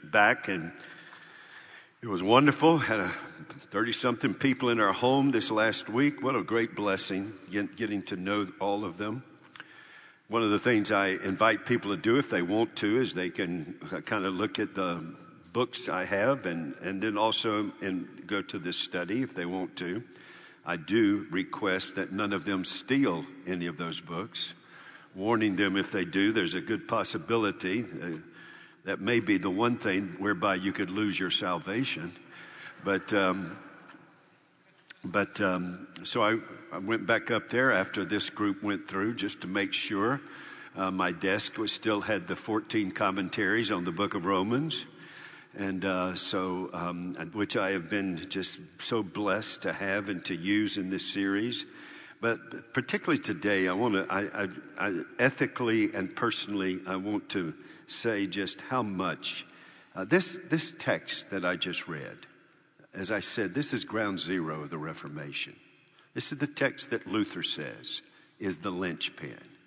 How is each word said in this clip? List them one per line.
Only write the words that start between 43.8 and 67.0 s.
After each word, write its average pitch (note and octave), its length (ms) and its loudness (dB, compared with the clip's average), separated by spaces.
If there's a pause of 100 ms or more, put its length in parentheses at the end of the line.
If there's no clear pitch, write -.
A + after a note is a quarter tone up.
the F2 60 -2
book F#2+ 220 0
of F2+ 120 -2
Romans, A2+ 600 2 (720)
and, G2 260 -2
uh, F#2 300 0
so, F#2 580 -2
um, F2 480 -4
and E2 140 -8
which G#2 240 0
I G2 140 2
have F2 180 -2
been F#2+ 400 -2
just - 300 -4 (180)
so A#2 240 0
blessed G2+ 600 -2
to F2 100 -2
have G2 340 -2
and F#2 180 -4
to F#2 100 -2
use G2+ 420 2
in F#2 140 -2
this F#2 140 -2
series. G2+ 600 0 (560)
But - 520 -4
particularly C#3+ 480 0
today, G2+ 480 2
I - 20 2
wanna, G2 380 2
I, G2+ 340 -2
I, F#2 60 -2 (280)
I F#2 240 -2 (180)
ethically A#2 760 2
and F#2+ 200 -4
personally, F#2+ 720 -2
I F#2 120 -4
want G2+ 320 -2
to E2+ 240 -2 (340)
say G2+ 400 0
just F#2 320 -4
how B2+ 240 -2
much, F#2 600 -4 (500)
uh, F#2+ 80 -4
this, F3+ 340 2 (120)
this - 280 0
text - 520 -2
that F#2 160 -4
I F2+ 100 2
just - 320 -4
read, C2+ 300 -10 (760)
as F#2+ 160 -6
I G#2 120 0
said, F#2 320 -2
this D3 180 0
is A2+ 140 -2
ground G#2 340 0
zero D#2 440 -2
of D2 60 -10
the E2+ 80 -6
Reformation. D2+ 800 -8 (580)
This B2+ 200 -4
is C#3 60 -8
the C#3+ 80 0
text C3+ 420 -2
that A2+ 180 -2